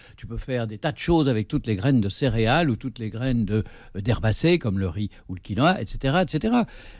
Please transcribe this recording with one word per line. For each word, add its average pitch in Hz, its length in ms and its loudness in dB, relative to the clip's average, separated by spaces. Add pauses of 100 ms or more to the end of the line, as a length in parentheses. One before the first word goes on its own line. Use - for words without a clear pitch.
(180)
tu - 80 -14
peux 117 100 -10
faire 120 300 -4
des 107 100 -10
tas 151 160 -2
de - 60 -12
choses 165 280 2
avec 110 220 0
toutes 139 180 -2
les 110 100 0
graines 123 260 4
de 95 80 0
céréales 127 580 2
ou 110 80 0
toutes - 220 -10
les 110 100 -6
graines 117 380 0
de, 107 180 0 (300)
d'herbacées 113 640 2
comme 98 200 -2
le 95 120 -2
riz 101 180 -6 (220)
ou 92 40 -6
le 90 60 -12
quinoa, 131 400 2
et 104 60 -4
cetera, 160 380 0
et 139 40 -4
cetera. 226 380 2 (340)